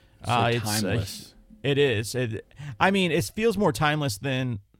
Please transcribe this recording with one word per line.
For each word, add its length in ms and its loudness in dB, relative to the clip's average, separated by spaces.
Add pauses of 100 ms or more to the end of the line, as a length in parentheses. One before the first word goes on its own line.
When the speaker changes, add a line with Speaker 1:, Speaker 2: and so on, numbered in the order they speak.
(260)
Speaker 1:
So 60 -2
Speaker 2:
Uh, 160 2
it's, 200 0
uh, 140 0
Speaker 1:
timeless. 520 -4 (280)
Speaker 2:
it 160 0
is. 380 2
It, 300 -4 (340)
I 120 6
mean, 200 2
it 240 0
feels 220 2
more 140 4
timeless 460 0
than, 420 -2 (200)